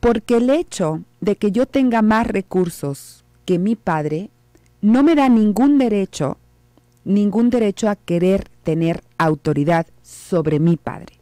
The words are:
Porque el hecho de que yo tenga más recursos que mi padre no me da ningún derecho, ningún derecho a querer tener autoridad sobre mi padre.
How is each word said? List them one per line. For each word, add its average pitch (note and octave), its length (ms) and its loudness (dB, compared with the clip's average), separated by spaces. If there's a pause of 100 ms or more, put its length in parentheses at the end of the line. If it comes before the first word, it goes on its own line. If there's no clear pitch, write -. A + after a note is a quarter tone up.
Porque A#3 340 0
el A#3+ 140 2
hecho F#3 520 -2 (200)
de G3 160 -2
que G#3 160 -2
yo B3 140 0
tenga B3 340 0
más G#3+ 260 2
recursos F#3 960 -6 (220)
que F3+ 140 -2
mi G#3 180 -2
padre D#3 520 -6 (520)
no A#3 220 4
me D#4+ 120 4
da C4+ 140 2
ningún A3+ 480 4
derecho, G3+ 600 -2 (680)
ningún G#3 440 0
derecho A3 380 -2
a G#3 80 -2
querer F3+ 540 -2 (140)
tener E3 400 -2 (140)
autoridad D#3 680 0 (140)
sobre D#3 580 -4
mi E3 160 2
padre. - 460 -14